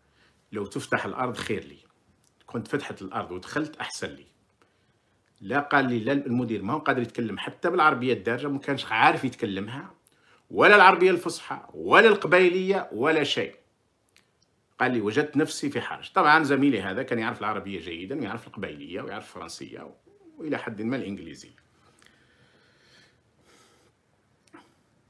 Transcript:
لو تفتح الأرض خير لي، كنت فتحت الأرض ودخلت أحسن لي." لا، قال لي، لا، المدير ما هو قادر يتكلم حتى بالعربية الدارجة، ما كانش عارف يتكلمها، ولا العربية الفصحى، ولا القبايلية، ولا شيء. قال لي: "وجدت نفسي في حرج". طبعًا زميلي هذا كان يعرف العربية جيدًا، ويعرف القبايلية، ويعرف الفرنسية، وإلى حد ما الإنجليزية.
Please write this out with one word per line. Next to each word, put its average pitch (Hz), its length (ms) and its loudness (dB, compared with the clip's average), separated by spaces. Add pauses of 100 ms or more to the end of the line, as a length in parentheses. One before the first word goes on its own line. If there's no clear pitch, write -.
(520)
لو 104 140 -6
تفتح 120 400 -4
الأرض 117 320 -6
خير - 260 -4
لي، 71 140 -20 (680)
كنت - 220 -8
فتحت 139 340 -6
الأرض 98 300 -8
ودخلت 151 460 -8
أحسن - 300 -10
لي." 71 220 -18 (1120)
لا، 107 180 -4
قال 143 260 2
لي، 123 140 -2
لا، 113 120 -2
المدير 120 500 -2
ما 104 120 -4
هو 156 60 -4
قادر 127 220 -2
يتكلم 113 360 -6
حتى - 320 -6
بالعربية 147 440 2
الدارجة، 117 340 -2
ما 139 120 -4
كانش 131 260 -4
عارف 135 380 4
يتكلمها، 117 720 -6 (580)
ولا 180 240 8
العربية 185 360 8
الفصحى، - 500 -6 (120)
ولا 190 340 6
القبايلية، 185 840 4
ولا 147 320 2
شيء. - 320 -4 (1200)
قال 127 120 2
لي: 117 100 0
"وجدت 127 360 0
نفسي 151 320 0
في - 120 -4
حرج". - 300 -10
طبعًا 160 320 6
زميلي 135 380 2
هذا 98 220 -4
كان 117 160 -2
يعرف 110 200 -4
العربية 101 420 -6
جيدًا، 90 380 -10
ويعرف 117 280 -10
القبايلية، 90 540 -12
ويعرف 107 220 -12
الفرنسية، - 720 -16 (420)
وإلى 156 200 -6
حد 107 240 -10
ما 117 140 -4
الإنجليزية. 92 760 -12 (3500)